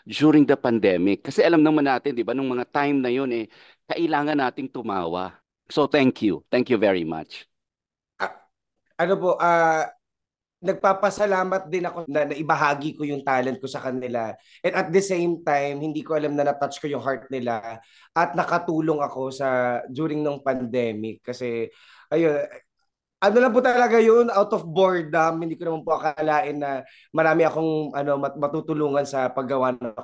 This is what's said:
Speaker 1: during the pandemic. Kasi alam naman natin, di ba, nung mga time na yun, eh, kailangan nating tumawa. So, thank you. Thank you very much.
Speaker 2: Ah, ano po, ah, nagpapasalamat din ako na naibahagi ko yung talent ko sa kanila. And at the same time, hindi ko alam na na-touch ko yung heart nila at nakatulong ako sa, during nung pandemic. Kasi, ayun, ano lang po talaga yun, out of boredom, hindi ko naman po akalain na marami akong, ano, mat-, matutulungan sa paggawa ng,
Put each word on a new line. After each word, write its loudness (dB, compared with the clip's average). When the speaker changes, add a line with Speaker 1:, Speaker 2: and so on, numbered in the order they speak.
Speaker 1:
during 6
the 4
pandemic. 2
Kasi -2
alam 4
naman 4
natin, -2
di -4
ba, -4
nung -4
mga -4
time 0
na 0
yun, -2
eh, -4
kailangan -2
nating -2
tumawa. -6
So, 2
thank 2
you. 0
Thank 0
you 2
very 2
much. -10
Speaker 2:
Ah, -6
ano 0
po, 0
ah, 2
nagpapasalamat 0
din -4
ako -8
na 0
naibahagi -2
ko -8
yung -4
talent -2
ko -8
sa -8
kanila. -6
And 0
at -2
the 2
same -2
time, 0
hindi -6
ko -4
alam -2
na 0
na-touch -4
ko -6
yung -6
heart -4
nila -6
at 0
nakatulong -2
ako -4
sa, -2
during -4
nung -4
pandemic. -4
Kasi, -6
ayun, 2
ano 4
lang 6
po 2
talaga 4
yun, 8
out 2
of 0
boredom, 2
hindi -6
ko -6
naman -4
po 0
akalain 0
na -6
marami 4
akong, 0
ano, -2
mat-, -4
matutulungan -2
sa -2
paggawa -2
ng, -8